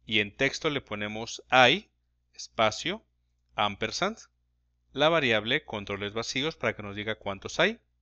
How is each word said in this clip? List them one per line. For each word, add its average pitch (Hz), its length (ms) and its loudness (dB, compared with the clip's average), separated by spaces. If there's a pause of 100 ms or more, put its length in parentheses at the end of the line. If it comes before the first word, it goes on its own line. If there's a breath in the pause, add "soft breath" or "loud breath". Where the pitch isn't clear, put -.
y 110 140 2
en 101 160 0
texto 139 340 0
le 139 120 -2
ponemos 107 680 -8
hay, 131 400 6 (440)
espacio, - 720 -2 (500)
ampersand, 110 640 -4 (720)
la 143 180 2
variable 123 540 2
controles 101 500 -6
vacíos 131 420 -4
para 110 200 -2
que 104 80 -14
nos 101 120 -10
diga 104 200 -6
cuántos - 440 -8
hay, 208 200 0 (220)